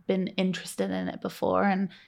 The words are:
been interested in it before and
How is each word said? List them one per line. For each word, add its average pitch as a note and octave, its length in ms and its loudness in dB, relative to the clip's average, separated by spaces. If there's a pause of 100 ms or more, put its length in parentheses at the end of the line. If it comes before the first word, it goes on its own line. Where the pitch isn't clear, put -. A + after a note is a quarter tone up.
been F#3+ 200 2
interested F#3+ 640 -2
in F#3 180 -2
it - 100 -8
before - 460 2
and F#3+ 240 2 (180)